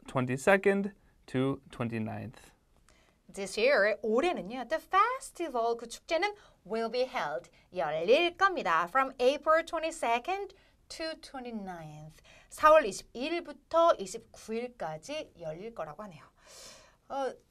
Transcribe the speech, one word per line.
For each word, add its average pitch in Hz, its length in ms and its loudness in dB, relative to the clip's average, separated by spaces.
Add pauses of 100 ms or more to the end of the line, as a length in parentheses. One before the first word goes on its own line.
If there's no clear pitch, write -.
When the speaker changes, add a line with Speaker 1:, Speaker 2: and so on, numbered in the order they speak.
Speaker 1:
twenty-second 196 840 2 (360)
to 135 320 0 (100)
twenty-ninth. 110 840 -8 (800)
Speaker 2:
This 196 260 -8
year, 214 440 4
올해는요, 240 680 0
the 320 120 -2
festival, 330 960 0
그 233 100 -12
축제는 339 480 -4 (300)
will 226 260 -4
be 247 140 -2
held, 170 460 -6 (240)
열릴 180 640 2
겁니다. 190 520 2
From 269 320 0
April 294 460 4
twenty-second 320 880 -4 (340)
to 320 320 -8
twenty-ninth. 180 1000 -12 (260)
사월 311 380 8
이십일일부터 311 1120 0
이십구일까지 226 1400 -10
열릴 170 340 -12
거라고 - 300 -12
하네요. 165 200 -18 (840)
어, 269 240 -4 (180)